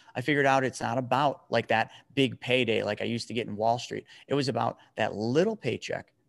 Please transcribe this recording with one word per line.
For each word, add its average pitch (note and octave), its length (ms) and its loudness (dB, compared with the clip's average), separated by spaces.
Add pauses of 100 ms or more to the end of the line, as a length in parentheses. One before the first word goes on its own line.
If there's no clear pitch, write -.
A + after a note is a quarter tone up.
(160)
I B2 60 -4
figured C#3+ 240 2
out C3+ 180 4
it's B2 180 -4
not A#2 180 -2
about, B2+ 500 0
like, A#2 180 2
that A2+ 220 2 (240)
big B2+ 260 2
payday A#2 440 2
like G#2 180 -4
I G#2 40 -2
used A#2 240 -4
to A#2 40 -8
get A2+ 140 -4
in G#2 80 -8
Wall A2+ 240 0
Street. - 260 -10 (220)
It C3+ 80 -2
was C3+ 140 0
about A#2 280 -2 (180)
that G#2+ 200 -2
little C#3 400 0
paycheck, - 580 -6 (160)